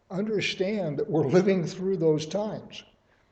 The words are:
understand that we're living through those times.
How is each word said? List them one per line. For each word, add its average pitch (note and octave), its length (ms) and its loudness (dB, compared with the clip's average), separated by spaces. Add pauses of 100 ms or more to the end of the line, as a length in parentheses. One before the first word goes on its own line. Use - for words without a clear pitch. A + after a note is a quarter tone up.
understand F#3+ 880 -2
that - 120 -4
we're D3+ 180 2
living F#3 380 4
through F#3 320 -2
those D#3 280 2
times. G3+ 580 -6 (480)